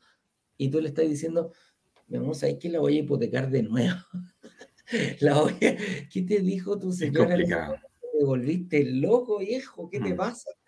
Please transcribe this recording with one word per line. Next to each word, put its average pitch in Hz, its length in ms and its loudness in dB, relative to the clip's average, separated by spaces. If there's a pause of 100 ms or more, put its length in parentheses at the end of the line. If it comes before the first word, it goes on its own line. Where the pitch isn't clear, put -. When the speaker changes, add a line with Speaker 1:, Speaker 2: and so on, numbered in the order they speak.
(580)
Speaker 1:
Y 135 140 0
tú 156 100 2
le 156 80 -2
estás 160 200 0
diciendo, 160 440 -2 (540)
"Mi - 120 -6
amor, 143 160 -2
¿sabes 143 260 -2
qué? 170 80 -4
La 165 100 -2
voy 147 180 4
a 151 40 2
hipotecar 131 500 0
de 135 120 2
nuevo". 127 340 2 (880)
<laughs> - 360 -2
La 143 200 6
voy 180 120 2
a... - 240 2 (320)
¿qué 190 140 -4
te 202 180 2
dijo 196 380 -2
tu 185 200 -4
Speaker 2:
Es 156 120 0
Speaker 1:
señora? - 20 -2
Speaker 2:
complicado. 175 600 2 (440)
Speaker 1:
"Te 147 60 6
volviste 143 600 2
loco, 202 540 2
viejo, 208 500 -8
¿qué 202 120 -6
te 190 120 -2
Speaker 2:
Mm. - 20 -2
Speaker 1:
pasa?" 214 340 -6 (180)